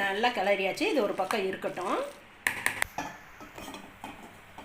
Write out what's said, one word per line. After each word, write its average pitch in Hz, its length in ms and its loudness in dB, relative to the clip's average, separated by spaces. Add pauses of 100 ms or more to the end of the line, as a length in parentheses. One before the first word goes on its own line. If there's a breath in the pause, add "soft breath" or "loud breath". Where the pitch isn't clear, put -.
நல்லா 214 280 4
கிளறியாச்சு. 190 560 4
இது 285 140 6
ஒரு 185 160 2
பக்கம் 190 260 2
இருக்கட்டும். 190 500 -2 (2750)